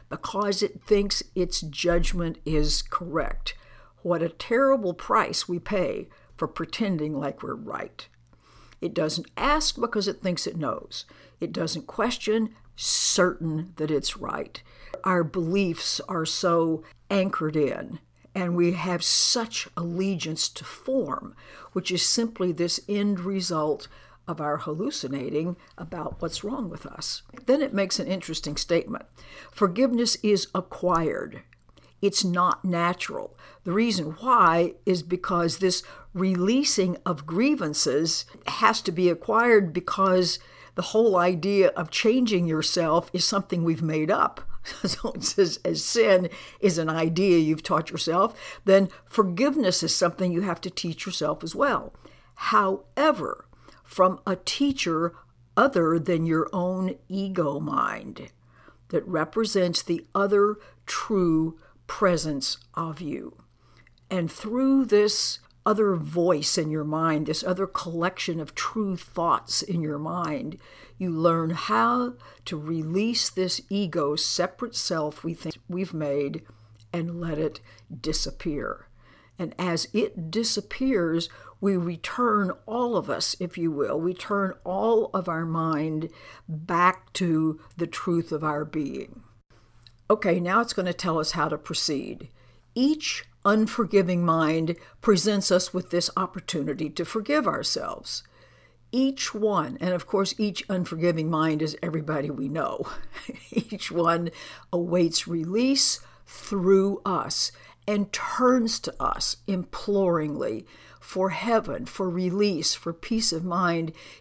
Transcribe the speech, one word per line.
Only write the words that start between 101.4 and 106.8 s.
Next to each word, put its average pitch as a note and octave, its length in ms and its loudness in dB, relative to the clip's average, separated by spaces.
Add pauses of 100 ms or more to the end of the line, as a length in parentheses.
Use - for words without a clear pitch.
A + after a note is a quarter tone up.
is D#3 200 -2
everybody D3+ 480 -2
we C#3 200 -6
know, - 380 -4 (340)
<laughs> - 300 -16
each - 400 -4
one E3+ 400 2 (420)
awaits F3 540 2
release G3 720 0 (260)
through G3 800 2